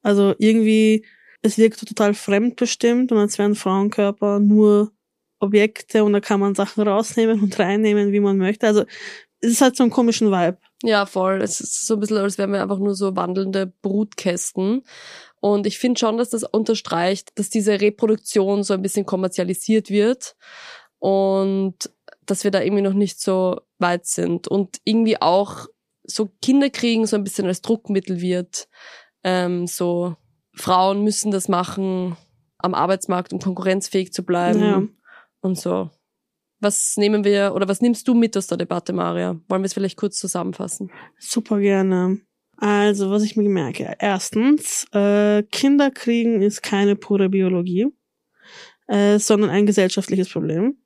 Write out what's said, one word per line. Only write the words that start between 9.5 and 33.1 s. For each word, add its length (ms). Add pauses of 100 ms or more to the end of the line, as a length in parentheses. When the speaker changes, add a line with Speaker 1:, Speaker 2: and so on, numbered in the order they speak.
Speaker 1:
hat 140
so 80
einen 80
komischen 400
Vibe. 260 (260)
Speaker 2:
Ja, 220
voll. 380
Es 180
ist 240
so 80
ein 60
bisschen, 180
als 220
wären 140
wir 100
einfach 160
nur 160
so 200
wandelnde 520 (160)
Brutkästen. 1000 (580)
Und 280
ich 100
finde 220
schon, 180
dass 140
das 120
unterstreicht, 920
dass 160
diese 280
Reproduktion 840
so 100
ein 80
bisschen 240
kommerzialisiert 880
wird 440 (640)
und 760 (500)
dass 180
wir 80
da 100
irgendwie 220
noch 100
nicht 280
so 400 (180)
weit 260
sind. 420
Und 360
irgendwie 380
auch 460 (360)
so 260 (120)
Kinder 280
kriegen 360
so 100
ein 80
bisschen 220
als 160
Druckmittel 600
wird. 460 (560)
Ähm, 440
so 480 (380)
Frauen 500
müssen 280
das 160
machen 680 (400)
am 160
Arbeitsmarkt, 600